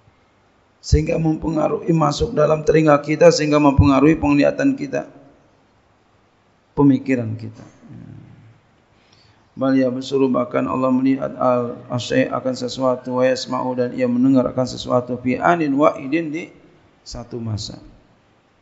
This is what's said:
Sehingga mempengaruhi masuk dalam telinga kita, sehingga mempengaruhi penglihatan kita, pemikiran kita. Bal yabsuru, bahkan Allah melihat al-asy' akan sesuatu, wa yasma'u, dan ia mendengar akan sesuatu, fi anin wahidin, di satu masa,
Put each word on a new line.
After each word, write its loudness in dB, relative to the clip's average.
Sehingga 0
mempengaruhi -2
masuk -2
dalam 0
telinga 4
kita, 6
sehingga 0
mempengaruhi 4
penglihatan 2
kita, -6
pemikiran 2
kita. -14
Bal 0
yabsuru, 0
bahkan -2
Allah 0
melihat 0
al-asy' -2
akan -6
sesuatu, -4
wa 2
yasma'u, -4
dan -2
ia -2
mendengar 4
akan -2
sesuatu, -4
fi -2
anin 0
wahidin, 0
di -10
satu -12
masa, -8